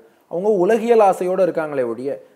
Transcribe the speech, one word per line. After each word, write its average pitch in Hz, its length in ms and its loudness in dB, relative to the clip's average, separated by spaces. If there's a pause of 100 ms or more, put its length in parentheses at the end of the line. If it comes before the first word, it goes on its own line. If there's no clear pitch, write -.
(300)
அவங்க 185 200 -4
உலகியல் 220 500 2
ஆசையோட 185 400 2
இருக்காங்களே 156 480 -2
ஒழிய 123 340 -8 (140)